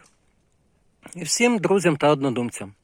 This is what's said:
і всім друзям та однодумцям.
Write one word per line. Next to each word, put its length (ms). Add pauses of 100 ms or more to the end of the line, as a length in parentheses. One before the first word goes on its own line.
(1160)
і 80
всім 360
друзям 380
та 120
однодумцям. 640 (100)